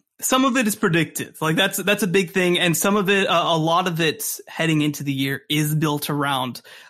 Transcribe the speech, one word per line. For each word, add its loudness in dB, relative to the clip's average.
Some 2
of 2
it 2
is -2
predictive. -2
Like, 0
that's, 0
that's 0
a 2
big 2
thing. 2
And 2
some 2
of 0
it, 2
uh, 2
a 2
lot 0
of -4
it 0
heading 0
into -2
the -4
year -2
is 0
built 0
around, -2